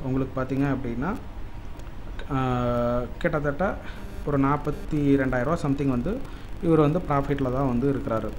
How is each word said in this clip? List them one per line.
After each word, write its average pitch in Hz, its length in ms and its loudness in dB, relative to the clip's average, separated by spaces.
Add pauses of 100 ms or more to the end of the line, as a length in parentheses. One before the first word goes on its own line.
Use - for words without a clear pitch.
உங்களுக்கு 131 380 -2
பார்த்தீங்க 135 260 0
அப்படின்னா, 127 460 -2 (1200)
ஆ, 123 640 2 (180)
கிட்டத்தட்ட 151 560 0 (520)
ஒரு 143 140 2
நாற்பத்தி 143 560 0
ரெண்டாயிரம் 139 480 4
ரூபா 151 120 2
சம்திங் 139 340 0
வந்து 135 280 0 (460)
இவர் 165 160 6
வந்து 156 200 4
ப்ராஃபிட்ல 139 540 0
தான் 135 140 0
வந்து 127 260 2
இருக்கிறாரு 110 460 -2